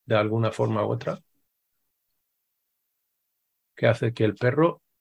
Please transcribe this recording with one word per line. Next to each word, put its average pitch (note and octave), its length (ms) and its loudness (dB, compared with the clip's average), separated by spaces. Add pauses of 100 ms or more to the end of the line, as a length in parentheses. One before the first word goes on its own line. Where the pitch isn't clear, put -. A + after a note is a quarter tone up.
de A#2 100 2
alguna G#2+ 360 0
forma A2+ 340 -2
u A2 60 -2
otra, - 280 -6 (2500)
que A#2+ 120 0
hace A#2 260 0
que A2+ 100 -2
el G#2 120 0
perro D3+ 460 0 (200)